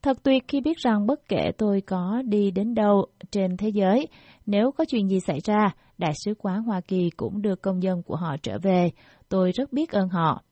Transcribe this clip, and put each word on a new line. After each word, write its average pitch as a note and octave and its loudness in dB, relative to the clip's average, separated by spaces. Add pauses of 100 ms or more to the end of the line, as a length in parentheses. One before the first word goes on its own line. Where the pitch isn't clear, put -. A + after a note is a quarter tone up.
"Thật C4+ 0
tuyệt C4 4
khi C#4 -2
biết D#4 -2
rằng G#3+ 2
bất D4 -2
kể F3 0
tôi G3+ 2
có G3 -4
đi G3+ 2
đến G#3 -2
đâu G#3 4 (240)
trên F#3 0
thế G#3 -2
giới, G#3 2 (380)
nếu G#3 2
có D#4+ -2
chuyện G3+ 0
gì F#3+ 2
xảy D#3 -4
ra, G#3 2 (280)
Đại D#3+ -2 (120)
sứ G#3 -2
quán G3+ -4
Hoa G#3 -2
Kỳ F3+ 0
cũng G3 -6
đưa G3+ 0
công F#3 -2
dân F#3 -2
của - -6
họ D#3 -4
trở - -6
về. F3+ 4 (380)
Tôi F#3 2
rất C#4 -4
biết D4+ -2
ơn F#3+ 0
họ." E3 0